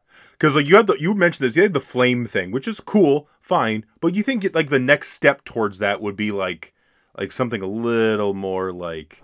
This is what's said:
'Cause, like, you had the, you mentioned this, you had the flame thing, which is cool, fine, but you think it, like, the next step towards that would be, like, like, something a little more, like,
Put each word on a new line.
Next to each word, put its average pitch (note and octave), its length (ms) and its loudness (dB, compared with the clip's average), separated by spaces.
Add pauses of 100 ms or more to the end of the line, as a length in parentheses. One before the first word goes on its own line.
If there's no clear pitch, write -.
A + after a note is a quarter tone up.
(380)
'Cause, D3 160 2
like, C#3+ 140 2
you F#3 80 8
had A3 100 6
the, D#3+ 120 2
you E3 160 -2
mentioned F3 340 0
this, A#2+ 80 -2
you F3 60 4
had G3+ 120 2
the C#3 60 0
flame B2 440 0
thing, F#2+ 280 -4
which C3+ 160 -4
is G#3+ 120 -8
cool, D3 480 2 (140)
fine, A2+ 420 0 (160)
but E3+ 140 0
you G#3 80 -2
think A#3 220 -2
it, F#3+ 100 -4
like, D#3 160 0
the C#3 80 2
next C#3 320 2
step - 340 0
towards G2+ 340 -4
that G2+ 220 0
would G2+ 160 -6
be, G#2+ 160 -2
like, F#2 400 -6 (460)
like, G2 140 -6
something A#2 280 -4
a F#2 60 -6
little A2 640 0
more, F#2+ 400 -4
like, E2+ 520 -12